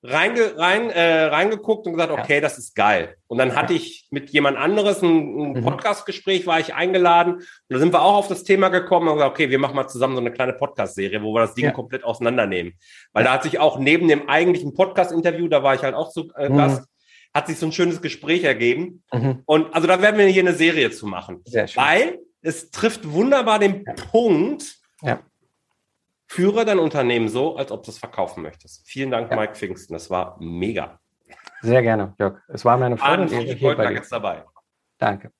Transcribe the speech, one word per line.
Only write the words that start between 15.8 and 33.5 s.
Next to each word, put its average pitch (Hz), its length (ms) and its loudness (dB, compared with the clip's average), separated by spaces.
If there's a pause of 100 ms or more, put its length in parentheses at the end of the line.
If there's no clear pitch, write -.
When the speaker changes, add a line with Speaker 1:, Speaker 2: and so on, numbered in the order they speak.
Speaker 1:
halt 135 120 -2
auch 156 160 -6
zu, 160 240 -10
äh, 139 140 -4
Speaker 2:
Mhm. 139 80 4
Speaker 1:
Gast, 139 300 2 (460)
hat 151 140 -2
sich 156 120 -6
so 165 60 -4
ein 160 60 -2
schönes 175 300 -2
Gespräch 160 420 -4
ergeben. 131 600 0 (100)
Speaker 2:
Mhm. 127 320 -2
Speaker 1:
Und 156 280 2
also 165 140 0
da 185 140 2
werden 208 160 4
wir 202 80 6
hier 190 180 4
eine 180 80 2
Serie 160 400 2
zu - 160 -12
machen. 90 380 -10
Speaker 2:
Sehr 113 200 -2
schön. - 160 -4
Speaker 1:
Weil 190 380 0 (220)
es - 300 -10
trifft 220 380 -4
wunderbar 220 480 2
den 196 300 0
Speaker 2:
Ja. - 60 -10 (180)
Speaker 1:
Punkt, 226 540 2 (360)
Speaker 2:
Ja. 131 200 -4 (1120)
Speaker 1:
Führe 202 300 2
dein 208 160 2
Unternehmen 127 480 0
so, 127 300 -4
als - 140 -8
ob 110 120 -12
du 117 80 -18
es - 60 -18
verkaufen 90 440 -8
möchtest. - 460 -18
Vielen 135 240 -8
Dank, 117 200 -4
Speaker 2:
Ja. 107 60 -2
Speaker 1:
Mike 107 180 -4
Pfingsten. - 380 -12
Das 82 160 -14
war 90 300 -6
mega. 87 580 -8 (640)
Speaker 2:
Sehr 120 200 4
gerne, 107 380 -2
Jörg. 98 180 -2 (100)
Es - 160 -14
war 123 140 4
mir 127 80 0
eine 120 120 -2
Freude 135 140 0
Speaker 1:
Waren 185 120 2
Speaker 2:
und 160 100 -2
Ehre, 120 100 -2
Speaker 1:
viele 123 120 -8